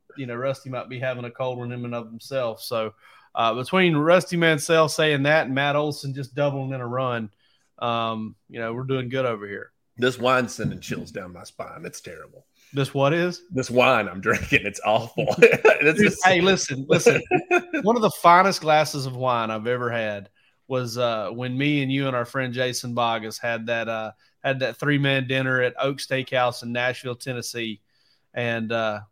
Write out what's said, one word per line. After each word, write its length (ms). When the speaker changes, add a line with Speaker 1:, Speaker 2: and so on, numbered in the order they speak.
Speaker 1:
you 80
know, 100
Rusty 360
might 180
be 100
having 280
a 40
cold 280
one 140
in 120
and 100
of 120
himself. 560
So, 320
uh, 180
between 420
Rusty 440
Mansell 500
saying 360
that 200
and 100
Matt 220
Olson 380
just 200
doubling 380
in 80
a 60
run, 420
um, 540
you 120
know, 120
we're 120
doing 260
good 160
over 200
here. 260
Speaker 2:
This 200
wine's 360
sending 260
chills 300
down 240
my 100
spine. 400
It's 160
terrible. 460
Speaker 1:
This 220
what 180
is? 380
Speaker 2:
This 200
wine 380
I'm 140
drinking. 420
It's 220
awful. 400
<laughs> 120
This 600
Speaker 1:
Dude, 80
Speaker 2:
is 180
Speaker 1:
hey, 160
listen, 480
listen. 320
Speaker 2:
<laughs> 320
Speaker 1:
One 140
of 60
the 80
finest 400
glasses 420
of 120
wine 340
I've 160
ever 240
had 400
was, 300
uh, 340
when 280
me 240
and 100
you 140
and 100
our 80
friend 300
Jason 400
Bogus 440
had 280
that, 220
uh, 240
had 180
that 180
three-man 500
dinner 320
at 180
Oak 200
Steakhouse 640
in 100
Nashville, 440
Tennessee. 680
And, 380
uh, 280